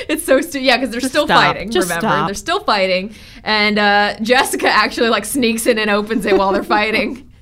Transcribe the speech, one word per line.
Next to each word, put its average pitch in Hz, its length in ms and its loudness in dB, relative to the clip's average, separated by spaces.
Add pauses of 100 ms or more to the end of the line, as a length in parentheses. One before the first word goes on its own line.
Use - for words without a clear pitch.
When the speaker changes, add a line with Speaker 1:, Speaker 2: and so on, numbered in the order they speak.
Speaker 1:
It's 311 160 -4
so 277 160 2
stu-, 277 200 -6
yeah, 254 180 2
'cause 254 120 -4
they're 233 100 -6
Speaker 2:
Just 262 120 -2
Speaker 1:
still 294 140 0
Speaker 2:
stop. 175 180 4 (100)
Speaker 1:
fighting, 185 160 -8
Speaker 2:
Just 302 180 0
Speaker 1:
remember? 170 200 -2
Speaker 2:
stop. 156 200 0
Speaker 1:
They're 202 60 -6
still 349 260 -4
fighting. 190 540 -2 (300)
And, 214 340 0
uh, 208 440 2
Jessica 262 460 0
actually, 226 420 2
like, 214 160 0
sneaks 233 400 -2
in 233 120 2
and 214 120 0
opens 208 340 -2
it 196 140 4
while 190 140 2
they're - 120 0
fighting. 214 640 -2 (120)